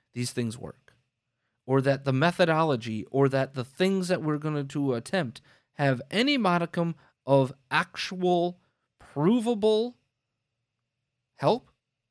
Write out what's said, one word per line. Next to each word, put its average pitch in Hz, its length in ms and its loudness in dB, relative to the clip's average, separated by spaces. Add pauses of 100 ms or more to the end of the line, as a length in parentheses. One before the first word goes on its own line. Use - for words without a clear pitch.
(140)
these 120 180 -6
things 117 260 -6
work, - 360 -16 (720)
or 131 160 2
that 135 240 0
the 135 80 0
methodology, 151 920 0
or 139 240 2
that 135 240 -2
the 127 100 -6
things 185 440 -2
that 175 140 -2
we're 151 160 -2
gonna 147 280 -4
to 139 280 -2
attempt 120 480 -4 (320)
have 135 280 0 (100)
any 262 260 2
modicum 170 580 0 (300)
of 131 280 2 (180)
actual 175 880 -2 (400)
provable 220 960 0 (1400)
help, 185 340 -2 (400)